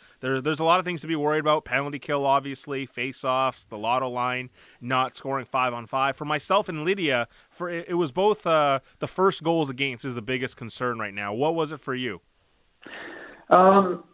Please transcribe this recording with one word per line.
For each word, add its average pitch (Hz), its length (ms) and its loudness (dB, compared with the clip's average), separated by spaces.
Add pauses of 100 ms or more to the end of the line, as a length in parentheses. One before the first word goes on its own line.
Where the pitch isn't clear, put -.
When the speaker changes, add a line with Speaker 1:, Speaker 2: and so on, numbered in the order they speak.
(200)
Speaker 1:
there, 131 200 -2
there's 147 200 -2
a 160 40 0
lot 170 140 6
of 180 60 -2
things 170 160 -6
to 160 80 -10
be 160 80 -2
worried 151 240 0
about. 151 240 0
Penalty 143 340 -4
kill, 143 260 -2
obviously, 135 640 -2
face-offs, 131 760 -2
the 110 120 -14
lotto 123 320 0
line, 123 420 -4 (300)
not 127 360 0
scoring 135 280 -4
five 127 300 0
on 117 120 -10
five. 135 280 0
For 156 100 -10
myself 151 440 0
and 156 160 -6
Lydia, 156 420 0 (240)
for 175 180 -10
it, 175 200 -6
it 180 60 -4
was 170 180 0
both, 202 340 2
uh, 147 320 4 (220)
the 147 80 -4
first 185 340 2
goals 160 260 2
against 131 360 -4
is 131 100 -4
the 117 80 -6
biggest 123 340 -4
concern 117 440 -4
right 104 120 -6
now. 101 220 -4
What 151 220 0
was 156 160 -2
it 143 80 -12
for 127 160 -6
you? 117 240 -6 (1300)
Speaker 2:
Um, 185 640 6